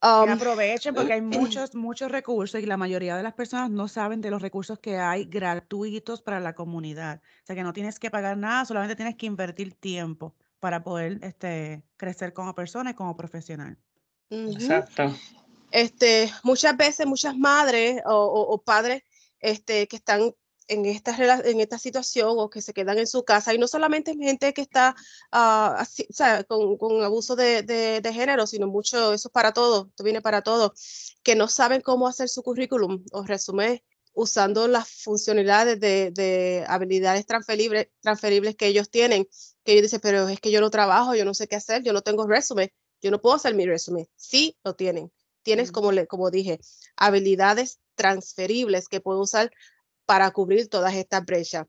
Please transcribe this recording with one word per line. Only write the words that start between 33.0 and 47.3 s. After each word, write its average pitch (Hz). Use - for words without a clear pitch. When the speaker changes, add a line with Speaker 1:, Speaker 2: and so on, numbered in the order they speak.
Speaker 1:
o 196
resumen 202
usando 214
las 240
funcionalidades 214
de, 196
de 180
habilidades 190
transferibles, 220
transferibles 208
que 214
ellos 202
tienen, 233
que 208
ellos 208
dicen, 214
"Pero 196
es 196
que 214
yo 208
no 214
trabajo, 214
yo 208
no 196
sé 208
qué -
hacer, 226
yo 240
no 196
tengo 214
resumen, 214
yo 196
no 208
puedo 240
hacer 285
mi 185
resumen". 170
Sí, 302
lo 190
tienen. 170
Tienes, 220
Speaker 2:
Ujú. -
Speaker 1:
como 208
le, 185
como 185
dije, 185
habilidades 196